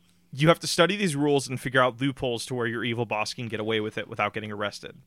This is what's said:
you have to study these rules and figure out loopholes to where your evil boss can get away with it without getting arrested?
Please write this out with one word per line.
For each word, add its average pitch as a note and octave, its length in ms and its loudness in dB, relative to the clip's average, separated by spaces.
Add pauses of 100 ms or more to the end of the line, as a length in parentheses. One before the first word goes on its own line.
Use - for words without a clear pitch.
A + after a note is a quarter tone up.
(320)
you D3 160 4
have E3 120 8
to D#3+ 60 -6
study F3+ 300 4
these F#3+ 200 0
rules C#3 320 2
and B2+ 120 -4
figure C3 220 2
out A#2+ 180 2
loopholes B2+ 460 -2
to C3 80 -6
where A#2+ 120 -2
your A2+ 180 -2
evil A#2 220 0
boss G#2+ 280 -2
can B2 140 -10
get G#2+ 120 -6
away A2 200 0
with G#2+ 180 -4
it G#2 100 -6
without G#2 260 -2
getting G#2+ 160 -8
arrested? G#2 460 -8 (100)